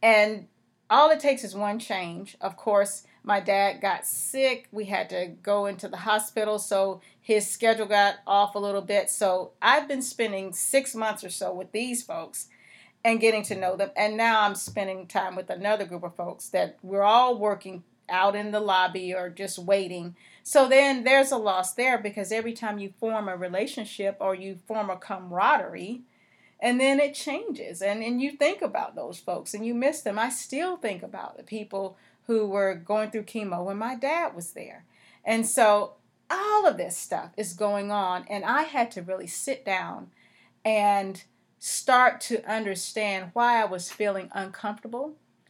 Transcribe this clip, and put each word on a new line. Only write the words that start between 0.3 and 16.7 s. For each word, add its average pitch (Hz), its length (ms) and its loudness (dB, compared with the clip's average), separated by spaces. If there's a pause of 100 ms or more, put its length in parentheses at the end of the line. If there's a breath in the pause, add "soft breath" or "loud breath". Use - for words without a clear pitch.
all 294 220 8
it 311 100 4
takes 277 240 0
is 196 100 -10
one 208 240 -2
change. 185 600 -8
Of 190 160 -6
course, 202 480 0 (200 soft breath)
my 208 140 2
dad 196 420 2
got 190 240 -2
sick. 262 680 -2
We 208 140 -6
had 190 240 -2
to 180 180 -4 (140)
go 202 240 2
into 196 220 -6
the 185 100 -10
hospital, 214 600 0
so 196 420 0 (200 loud breath)
his 208 280 2
schedule 220 380 2
got 202 300 4 (100)
off 202 300 4
a - 20 -4
little 202 240 -2
bit. 202 280 0
So 185 420 0 (100)
I've 285 240 4
been 269 160 -4
spending 196 500 -4
six 269 400 0
months 220 300 -4
or 185 80 -10
so 185 240 -6
with 180 160 -10
these 240 320 -4
folks - 460 -10 (560 loud breath)
and 226 160 4
getting 220 240 4
to 220 100 -6
know 185 220 -2
them. 196 200 -2
And 214 200 0
now 226 260 4
I'm 202 140 0
spending 190 500 -8
time 190 300 -4
with 185 140 -8
another 202 340 -2
group 170 180 -10
of 170 140 -12
folks 175 320 -10
that 180 340 -2